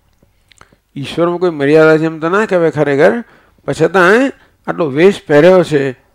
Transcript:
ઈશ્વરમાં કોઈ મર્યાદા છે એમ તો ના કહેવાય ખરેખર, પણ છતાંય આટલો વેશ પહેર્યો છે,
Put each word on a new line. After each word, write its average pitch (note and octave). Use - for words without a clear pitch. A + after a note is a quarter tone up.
ઈશ્વરમાં E3+
કોઈ F3+
મર્યાદા D#3
છે D#3
એમ D#3+
તો D#3+
ના G#3
કહેવાય E3+
ખરેખર, D3+
પણ C#3
છતાંય F#3
આટલો F3
વેશ F3
પહેર્યો E3+
છે, C#3